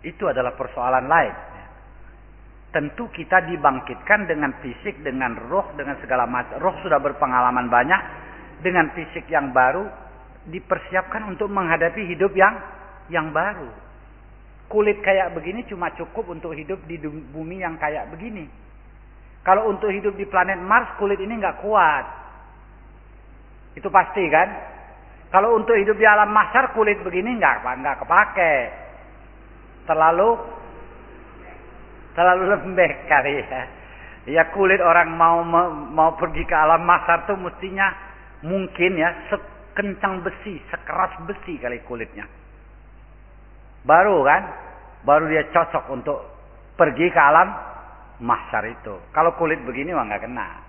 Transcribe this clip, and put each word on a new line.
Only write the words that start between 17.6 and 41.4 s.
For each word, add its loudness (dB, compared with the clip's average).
yang -8
kayak -6
begini. -14
Kalau 4
untuk -2
hidup -4
di -6
planet 0
Mars, 2
kulit 0
ini -8
nggak -4
kuat. 2
Itu -10
pasti 2
kan? 4
Kalau 4
untuk 2
hidup 2
di 2
alam 6
mahsyar, 2
kulit 2
begini -4
nggak, 2
nggak -4
kepake. 2
Terlalu, 4
terlalu 4
lembek 0
kali 2
ya. -8
Ya 4
kulit 2
orang 4
mau 4
me-, 0
mau 2
pergi -4
ke -4
alam 4
mahsyar 2
tuh -4
mestinya -4
mungkin -2
ya -2
sekencang -6
besi, -10
sekeras -6
besi -12